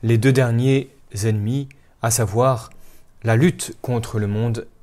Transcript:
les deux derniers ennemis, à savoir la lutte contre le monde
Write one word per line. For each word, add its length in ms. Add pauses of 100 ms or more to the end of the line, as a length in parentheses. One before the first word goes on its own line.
les 160
deux 120
derniers 600 (320)
ennemis, 440 (360)
à 80
savoir 580 (540)
la 120
lutte 460
contre 380
le 80
monde 400 (160)